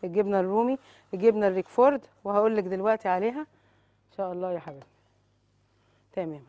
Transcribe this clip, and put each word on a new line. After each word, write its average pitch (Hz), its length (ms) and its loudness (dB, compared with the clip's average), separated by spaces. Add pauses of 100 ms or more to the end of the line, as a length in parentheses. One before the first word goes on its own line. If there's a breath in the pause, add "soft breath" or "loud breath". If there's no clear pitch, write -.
الجبنة 196 360 0
الرومي، 220 380 0 (360 soft breath)
الجبنة 208 340 4
الريكفورد، 240 580 2 (180)
وهقول 208 320 2
لك 202 80 0
دلوقتي 196 440 -2
عليها 208 320 -2
إن - 760 -20
شاء 185 160 -6
الله 180 200 -6
يا 170 60 -4
حبيبتي. 147 280 -16 (1300)
تمام، 160 360 -8